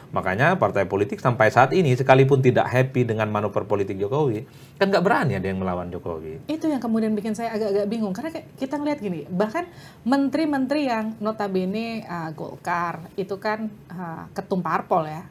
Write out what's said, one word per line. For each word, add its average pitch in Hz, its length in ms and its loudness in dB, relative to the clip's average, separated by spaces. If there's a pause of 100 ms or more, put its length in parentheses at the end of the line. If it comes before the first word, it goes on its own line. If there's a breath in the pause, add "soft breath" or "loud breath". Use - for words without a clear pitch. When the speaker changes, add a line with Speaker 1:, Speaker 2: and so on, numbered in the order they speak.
Speaker 1:
Makanya 104 480 2
partai 98 320 2
politik 104 320 0
sampai 113 320 4
saat 135 240 6
ini 170 160 4
sekalipun 135 480 6
tidak 120 240 6
happy 127 400 2
dengan 110 240 0
manuver 104 400 -2
politik 101 320 -2
Jokowi, 117 480 0 (320 loud breath)
kan 196 80 4
nggak 190 160 2
berani 190 320 2
ada 92 80 -4
yang 95 160 -2
melawan 90 320 -4
Jokowi. 80 560 -10
Speaker 2:
Itu 320 240 -2
yang 269 80 -2
kemudian 220 320 0
bikin 214 240 -2
saya 226 160 -6
agak-agak 208 400 0
bingung, 214 240 -2
karena 302 160 -8
kayak 330 240 -10
kita 277 240 -6
ngeliat 294 240 -4
gini, 170 240 -6
bahkan 214 400 -2 (400 loud breath)
menteri-menteri 277 800 0
yang 220 320 -2
notabene, 208 880 -4
uh, 165 240 -8
Golkar, 170 880 -6
itu 190 160 -4
kan, 214 320 -4 (240)
uh, 170 400 -10
ketum 185 320 -4
parpol 165 400 0
ya, 156 280 -10